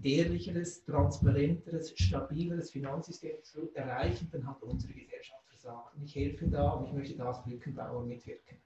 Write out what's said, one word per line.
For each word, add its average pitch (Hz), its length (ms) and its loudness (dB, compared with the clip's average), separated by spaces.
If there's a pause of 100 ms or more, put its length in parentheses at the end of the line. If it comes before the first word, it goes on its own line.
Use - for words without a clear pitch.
ehrlicheres, 170 800 2
transparenteres, 156 1120 4
stabileres 170 720 2
Finanzsystem 156 760 -6
zu - 300 -8
erreichen, 127 600 0
dann 127 120 -4
hat - 160 -8
unsere - 300 -4
Gesellschaft - 560 -16
versagt. - 480 -16
Und 143 80 -12
ich - 140 -10
helfe 143 300 0
da 143 240 4
und 127 160 -2
ich 143 60 -8
möchte 139 240 -4
da 123 120 -4
als 123 140 -6
Brückenbauer 120 600 -6
mitwirken. - 640 -12